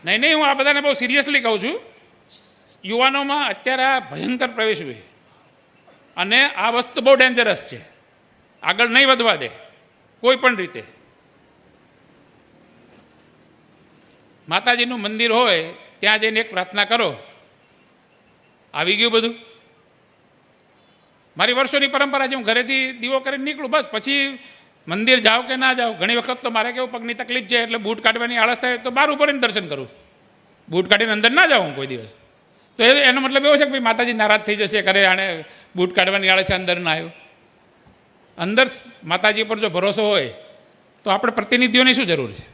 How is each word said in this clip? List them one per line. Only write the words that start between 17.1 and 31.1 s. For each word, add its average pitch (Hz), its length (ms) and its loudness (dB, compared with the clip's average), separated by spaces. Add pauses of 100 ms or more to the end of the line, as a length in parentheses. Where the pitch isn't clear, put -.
આવી 175 220 -2
ગયું 226 160 2
બધું. 226 240 0 (2000)
મારી 240 220 2
વર્ષોની 277 300 0
પરંપરા 269 400 0
છે, 269 60 -4
હું 226 120 -6
ઘરેથી 254 480 -2
દીવો 254 240 -4
કરીને 269 240 -6
નીકળું, 285 280 -8
બસ. 294 200 -2
પછી 277 480 -4 (480)
મંદિર 226 320 2
જાઓ 226 240 2
કે 254 140 -6
ના 262 160 2
જાઓ, 240 200 -2
ઘણી 196 220 -2
વખત 247 260 -4
તો 240 100 -4
મારે 226 200 -2
કેવું 254 180 -6
પગની 233 260 -8
તકલીફ 247 340 -6
છે 240 100 0
એટલે 226 200 -4
બૂટ 214 200 -4
કાઢવાની 233 400 0
આળસ 233 220 2
થાય 247 180 -2
તો 247 120 -6
બહાર 285 180 2
ઊભો 294 160 2
રહીને 285 180 0
દર્શન 202 240 -2
કરું, 135 220 -10 (800)
બૂટ 175 180 -2
કાઢીને 214 240 2